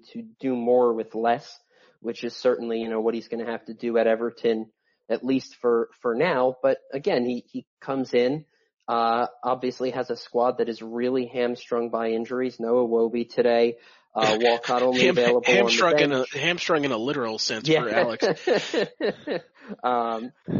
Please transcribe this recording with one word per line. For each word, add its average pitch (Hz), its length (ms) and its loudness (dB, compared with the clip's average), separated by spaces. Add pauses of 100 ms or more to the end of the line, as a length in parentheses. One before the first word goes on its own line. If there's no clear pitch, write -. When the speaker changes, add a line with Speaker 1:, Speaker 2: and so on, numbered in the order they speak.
(140)
Speaker 1:
to 117 100 -10 (160)
do 131 160 -2
more 120 380 4
with 110 220 -6
less, 117 440 -2 (400)
which 113 240 -8
is 117 120 -8
certainly, 117 460 0
you 113 80 -6
know, 113 120 -2
what 113 120 0
he's 113 140 -8
gonna 117 180 -8
have 113 200 -8
to 117 80 -14
do 117 240 -2
at 113 100 4
Everton, 113 600 0 (420)
at 113 140 -2
least 131 380 -2
for, 117 280 2 (120)
for 117 140 -2
now. 131 460 2
But 135 180 2 (140)
again, 139 320 0
he, 123 220 -4
he - 180 -12 (160)
comes 135 320 -4
in, 131 320 0 (420)
uh, 117 400 0 (160)
obviously 127 480 -4
has 127 180 -6
a 117 60 -2
squad 120 440 0
that 117 100 0
is 110 120 -8
really 120 440 -2
hamstrung 120 640 -4
by 113 200 -2
injuries. 120 500 -4
No 120 280 2
Iwobi 117 400 0
today. 117 500 2 (360)
Uh, 110 240 2
Speaker 2:
<laughs> 110 40 -2
Speaker 1:
Walcott 120 420 2
only 127 180 2
Speaker 2:
Ham-, 123 160 4
Speaker 1:
available 120 200 4
on 117 100 2
the 127 120 4
Speaker 2:
hamstrung 120 400 4
in 147 120 4
a, 135 60 2
Speaker 1:
bench. 131 160 -2
Speaker 2:
hamstrung 160 520 0
in 139 60 -2
a 113 60 -2
literal 117 420 -4
sense 120 280 -4
Speaker 1:
Yeah. 156 160 2
Speaker 2:
for 113 60 -4
Alex. - 360 0 (500)
Speaker 1:
<laughs> - 680 -4 (380)
Um, 117 480 -2 (280)